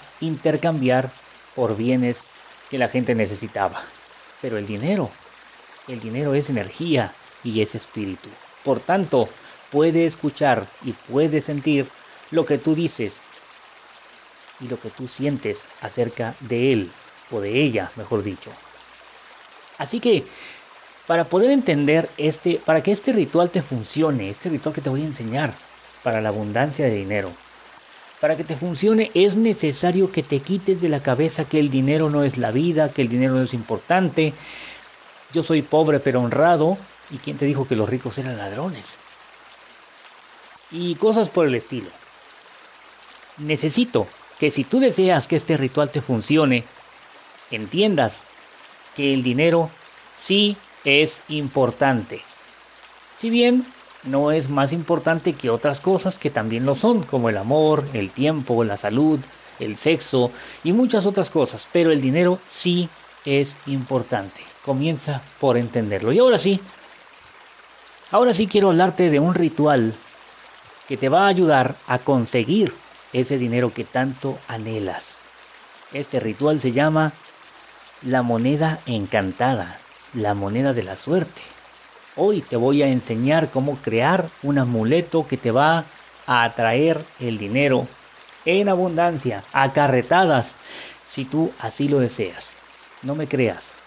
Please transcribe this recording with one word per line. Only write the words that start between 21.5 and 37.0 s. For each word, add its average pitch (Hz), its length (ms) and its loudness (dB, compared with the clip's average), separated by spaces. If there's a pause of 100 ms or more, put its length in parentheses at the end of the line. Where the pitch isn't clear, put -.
entender 160 580 2 (100)
este, 156 460 -2
para 156 160 2
que 196 120 2
este 226 200 0
ritual 175 380 2
te 170 120 -2
funcione, 127 680 -2
este - 180 -10
ritual 151 240 -4
que 156 80 -8
te 139 100 -4
voy 135 120 -2
a 156 40 -4
enseñar 131 480 -6 (500)
para 113 160 0
la 107 80 -2
abundancia 110 560 -2
de 117 100 2
dinero, 98 380 -4 (880)
para 151 160 2
que 160 80 -6
te 156 120 -6
funcione 196 560 0
es 185 220 4
necesario 185 800 0
que 156 100 -2
te 139 160 -2
quites 180 420 -2
de 170 80 0
la 143 140 0
cabeza 147 440 0
que 156 120 0
el 147 100 4
dinero 139 400 2
no 147 140 2
es 131 160 0
la 113 140 -2
vida, 151 400 0
que 143 100 0
el 117 60 0
dinero 131 260 0
no 131 80 2
es 123 120 -4
importante. 151 800 0 (1000)
"Yo 160 100 0
soy 160 200 2
pobre 156 360 2
pero 123 240 0
honrado", 156 560 2 (320)